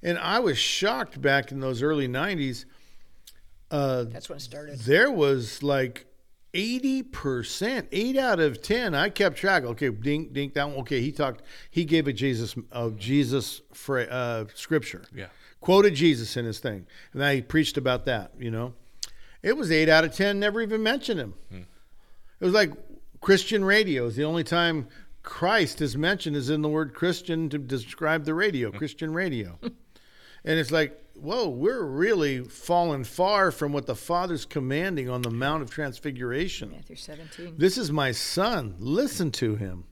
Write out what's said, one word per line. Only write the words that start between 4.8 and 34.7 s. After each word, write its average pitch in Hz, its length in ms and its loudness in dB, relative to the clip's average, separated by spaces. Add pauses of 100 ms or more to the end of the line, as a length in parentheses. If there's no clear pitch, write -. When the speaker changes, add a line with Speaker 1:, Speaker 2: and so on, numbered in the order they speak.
Speaker 1:
was, 139 500 2
like, 139 460 0 (480)
eighty 254 480 0
percent, 143 880 -4
eight 240 260 0
out 240 220 4
of 147 240 2
ten. 208 320 0
I 170 140 2
kept 196 280 2
track. 185 260 4
Okay, 120 280 0
dink, 131 420 -2
dink, 139 220 -4
that 147 140 0
one. 139 100 -6
Okay, 135 220 -2
he 147 100 0
talked, 135 320 -2 (260)
he 170 160 0
gave 156 220 2
a 139 60 0
Jesus, 113 420 -2 (160)
a 117 180 -2
Jesus 123 720 0 (120)
fra-, 127 320 -2
uh, 120 400 -4 (100)
scripture. - 480 -2 (100)
Speaker 3:
Yeah. 98 140 -12 (320)
Speaker 1:
Quoted 196 340 6
Jesus 135 420 2
in 120 100 -2
his 113 140 -4
thing. 101 280 -6 (260)
And 139 100 -2
I 139 180 2
preached 151 360 2
about 127 280 0
that, 113 340 -4
you 120 100 -6
know. 117 240 -6 (680)
It 214 120 2
was 226 160 -2
eight 160 160 6
out 160 160 8
of 165 120 -2
ten 202 240 2
never 208 240 0
even 220 180 -2
mentioned 226 380 0
him. 107 160 -6 (160)
Speaker 3:
Hmm. 95 60 -12 (840)
Speaker 1:
It 185 60 -2
was 180 100 4
like 196 160 6 (500)
Christian 196 420 4
radio 190 440 4
is 113 80 -4
the 139 100 0
only 165 180 0
time 165 440 2 (340)
Christ 190 580 0
is 131 160 -2
mentioned 160 400 0
is 135 140 -2
in 151 140 2
the 151 60 2
word 151 260 -2
Christian 170 540 -2
to 147 100 -4
describe 143 680 -2
the 156 80 -2
radio, 160 380 0
Speaker 3:
Hmm. 101 80 -10
Speaker 1:
Christian 156 340 -6
radio. 131 500 -4
Speaker 2:
<laughs> 240 60 -6 (720)
Speaker 1:
And 160 140 0
it's 139 140 -2
like, 156 280 0 (140)
whoa, 196 360 -2
we're 180 340 0
really 151 600 2
falling 170 600 0
far 190 480 2
from 143 220 -2
what 139 120 -2
the 131 80 -2
Father's 170 500 -2
commanding 143 640 -2